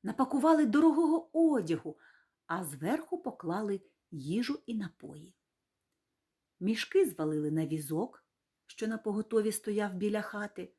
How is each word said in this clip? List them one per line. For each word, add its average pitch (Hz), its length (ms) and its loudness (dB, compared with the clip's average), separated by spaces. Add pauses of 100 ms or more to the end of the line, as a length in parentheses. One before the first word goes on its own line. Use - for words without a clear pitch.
напакували 285 600 2
дорогого 311 680 4
одягу, 190 680 2 (480)
а 175 180 -4
зверху 196 520 -4
поклали 196 640 -4 (300)
їжу 196 540 -4
і 233 100 -8
напої. 165 600 -10 (1200)
Мішки 214 460 2
звалили 151 460 -2
на 156 160 0
візок, 156 580 -4 (400)
що - 220 -8
напоготові 220 640 0
стояв 208 420 -2
біля 208 280 0
хати. 202 580 -10